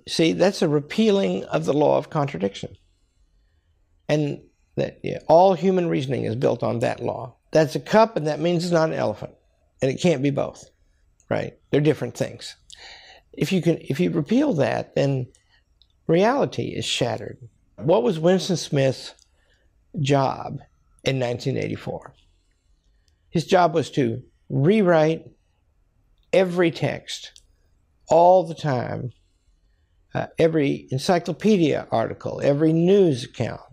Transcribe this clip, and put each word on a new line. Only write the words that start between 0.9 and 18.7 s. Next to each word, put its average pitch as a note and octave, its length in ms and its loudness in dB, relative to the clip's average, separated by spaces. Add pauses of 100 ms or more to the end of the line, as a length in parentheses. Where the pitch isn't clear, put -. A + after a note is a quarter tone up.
of D#3+ 200 -4
the F3 80 0
law C#3 240 4
of D3+ 120 -2
contradiction. E3 680 -6 (1300)
And D3 340 0 (360)
that, - 260 -4
yeah, - 240 -6
all F3+ 260 6
human F3 360 0
reasoning C3+ 340 -4
is A2+ 120 -4
built B2 280 -2
on A#2 160 -2
that A2+ 220 -4
law. A2+ 340 -8 (160)
That's D#3 240 2
a D#3 40 -6
cup, A3 360 2
and D3+ 120 -2
that C#3+ 120 -4
means E3+ 240 0
it's F3 80 -6
not D#3+ 180 2
an D3+ 60 -6
elephant. A2+ 380 -6 (480)
And C3+ 100 0
it - 80 -8
can't C3 240 0
be C#3 60 0
both, - 400 -6 (600)
right? - 280 -4 (140)
They're C#3+ 100 2
different C#3 340 -2
things. - 400 -8 (800)
If - 180 -4
you F#3 100 2
can, E3+ 200 2
if - 180 -4
you F3+ 120 2
repeal A3+ 420 0
that, A#2+ 420 -2
then C#3 320 0 (800)
reality F#3+ 600 0
is - 180 -8
shattered. A2+ 520 -4 (400)
What G3 260 2
was G3 160 0
Winston F3+ 360 2
Smith's C3+ 580 -2 (880)